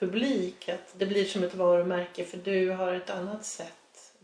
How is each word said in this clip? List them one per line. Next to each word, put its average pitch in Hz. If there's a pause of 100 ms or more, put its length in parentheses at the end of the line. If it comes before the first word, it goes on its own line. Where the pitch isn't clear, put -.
publik 202
att -
det 190
blir 202
som 190
ett 175
varumärke, 180
för 175
du 185
har 185
ett 180
annat 202
sätt. - (520)